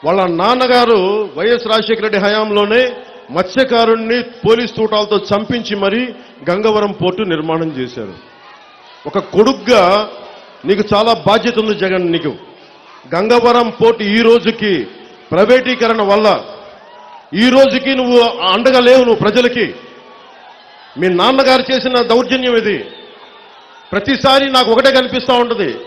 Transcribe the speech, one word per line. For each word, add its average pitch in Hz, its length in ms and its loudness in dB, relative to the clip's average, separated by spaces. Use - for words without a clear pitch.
వాళ్ళ 180 160 0
నాన్నగారు 240 600 2
వైఎస్ 226 360 -2
రాజశేఖర 220 340 -2
రెడ్డి 208 180 -2
హయాంలోనే 208 580 0
మత్స్యకారుణ్ణి 226 840 0
పోలీస్ 233 320 0
తూటాలతో 214 400 0
చంపించి 214 540 -4
మరీ 208 180 0
గంగవరం 208 420 0
పోర్టు 180 200 -2
నిర్మాణం 160 440 -4
చేశారు. 113 360 -10
ఒక 196 80 -4
కొడుగ్గా 208 480 2
నీకు 208 140 0
చాలా 226 180 2
బాధ్యత 226 340 0
ఉంది 214 120 -2
జగన్ 185 200 -2
నీకు. 156 180 -4
గంగవరం 233 540 2
పోర్టు 226 220 2
ఈ - 20 4
రోజుకి 220 440 2
ప్రైవేటీకరణ 233 800 2
వల్ల 208 180 2
ఈ 233 40 4
రోజుకి 269 440 2
నువ్వు 247 200 4
అండగా 247 340 2
లేవు 262 180 6
నువ్వు 226 180 2
ప్రజలకి. 240 420 0
మీ 180 80 0
నాన్నగారు 262 500 2
చేసిన 254 320 0
దౌర్జన్యం 247 500 0
ఇది. 185 160 -2
ప్రతిసారి 269 540 0
నాకు 247 180 2
ఒకటే 262 240 2
కనిపిస్తా 254 360 -2
ఉంటది 202 260 -4